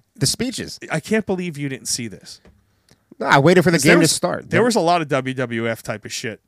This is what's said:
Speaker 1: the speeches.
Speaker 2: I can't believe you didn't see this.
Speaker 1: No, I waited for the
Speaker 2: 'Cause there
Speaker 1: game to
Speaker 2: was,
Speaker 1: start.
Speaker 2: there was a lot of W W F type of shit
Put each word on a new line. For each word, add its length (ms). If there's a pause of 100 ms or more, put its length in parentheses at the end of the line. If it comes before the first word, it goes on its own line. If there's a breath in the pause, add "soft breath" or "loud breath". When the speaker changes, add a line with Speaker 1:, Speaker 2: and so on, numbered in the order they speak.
(160)
Speaker 1:
the 120
speeches. 500 (140)
Speaker 2:
I 80
can't 260
believe 320
you 120
didn't 180
see 200
this. 320 (800)
Speaker 1:
No, 60
I 140
waited 240
for 80
the 60
Speaker 2:
'Cause 60
there 120
Speaker 1:
game 60
to 20
Speaker 2:
was, 80
Speaker 1:
start. 400
Speaker 2:
there 120
was 120
a 40
lot 220
of 60
W 260
W 340
F 140
type 240
of 80
shit 340